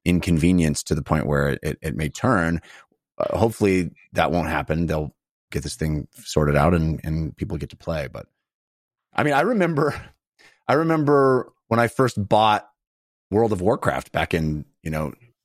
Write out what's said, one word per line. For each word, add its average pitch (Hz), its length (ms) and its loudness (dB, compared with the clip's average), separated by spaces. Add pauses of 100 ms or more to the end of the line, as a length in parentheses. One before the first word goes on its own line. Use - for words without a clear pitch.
inconvenienced 85 800 2
to - 80 -2
the 76 60 -4
point 78 260 -2
where 71 220 0
it, 67 120 -4
it, - 200 -6
it 78 140 -8
may 76 140 -4
turn. 85 520 -2 (560)
Uh, - 200 -2
hopefully 98 540 2 (220)
that 80 180 2
won't 82 180 0
happen. 78 380 -2
They'll 78 280 -4 (360)
get 76 120 -6
this 80 120 -10
thing 78 320 -4 (160)
sorted 73 320 0
out 78 180 4
and, 80 300 0
and 80 340 -6
people 78 200 -8
get 69 120 -10
to - 80 -20
play. 76 340 -8
But - 140 -14 (880)
I - 100 -2
mean, 147 100 0
I 139 80 2
remember, 170 540 0 (720)
I 120 60 2
remember 143 800 2 (140)
when 113 120 2
I 117 80 4
first 127 300 0 (100)
bought 107 400 4 (640)
World 107 220 2
of 90 80 -4
Warcraft 90 500 -2
back 78 220 -2
in, 78 320 -2 (180)
you 82 80 -8
know, 76 220 -6 (320)